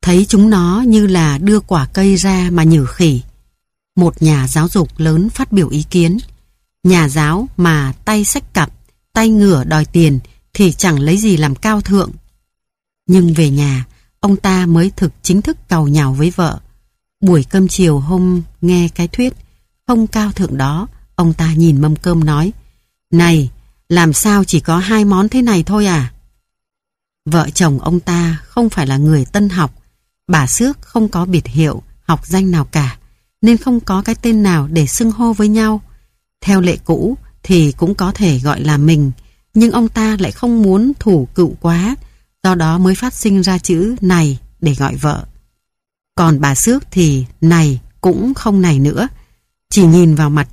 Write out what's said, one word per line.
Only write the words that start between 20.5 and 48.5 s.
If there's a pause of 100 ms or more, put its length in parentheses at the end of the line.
đó", (280)
ông
ta
nhìn
mâm
cơm
nói, (600)
"Này, (400)
làm
sao
chỉ
có
hai
món
thế
này
thôi
à?" (1120)
Vợ
chồng
ông
ta
không
phải
là
người
tân
học. (460)
Bà
Xước
không
có
biệt
hiệu, (200)
học
danh
nào
cả, (440)
nên
không
có
cái
tên
nào
để
xưng
hô
với
nhau. (600)
Theo
lệ
cũ (260)
thì
cũng
có
thể
gọi
là
mình, (420)
nhưng
ông
ta
lại
không
muốn
thủ
cựu
quá, (480)
do
đó
mới
phát
sinh
ra
chữ
này (220)
để
gọi
vợ. (880)
Còn
bà
Xước
thì (160)
này (200)
cũng
không